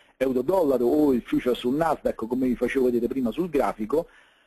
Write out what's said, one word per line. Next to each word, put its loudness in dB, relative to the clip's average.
euro-dollaro 2
o 4
il 0
future 0
sul -2
Nasdaq, -2
come -2
vi 0
facevo 0
vedere 0
prima -4
sul -4
grafico. -2